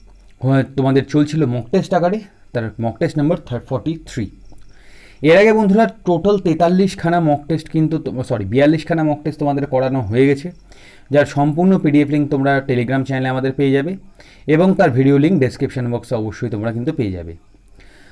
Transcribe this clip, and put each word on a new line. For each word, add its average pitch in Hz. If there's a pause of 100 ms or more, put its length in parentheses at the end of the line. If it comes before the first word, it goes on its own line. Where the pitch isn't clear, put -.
(420)
হয়, 135 (120)
তোমাদের 131
চলছিল 147
মক 123
টেস্ট 190
আকারে, 180 (320)
তার 110 (100)
মক 113
টেস্ট 160
নাম্বার 160
থার-, 123
ফর্টি 151
থ্রি। - (920)
এর 160
আগে 214
বন্ধুরা 214
টোটাল 190
তেতাল্লিশখানা 175
মক 147
টেস্ট 160
কিন্তু 156
তো-, 127
সরি, 113
বিয়াল্লিশখানা 151
মক 147
টেস্ট 147
তোমাদের 143
করানো 131
হয়ে 117
গেছে, 143 (580)
যার 143
সম্পূর্ণ 151
পিডিএফ 147
লিংক 147
তোমরা 139
Telegram 127
চ্যানেলে 127
আমাদের 131
পেয়ে 139
যাবে 143 (500)
এবং 170
তার 185
ভিডিও 135
লিংক 160
ডেসক্রিপশন 127
বক্সে 120
অবশ্যই 110
তোমরা 110
কিন্তু 120
পেয়ে 117
যাবে। 82 (760)